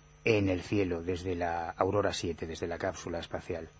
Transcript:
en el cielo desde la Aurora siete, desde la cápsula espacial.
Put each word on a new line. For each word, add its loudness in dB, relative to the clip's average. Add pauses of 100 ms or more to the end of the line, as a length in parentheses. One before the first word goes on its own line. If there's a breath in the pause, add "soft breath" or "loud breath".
(240)
en 6
el 2
cielo 0
desde -2
la -2
Aurora 2
siete, -4
desde -6
la -4
cápsula -4
espacial. -6 (120)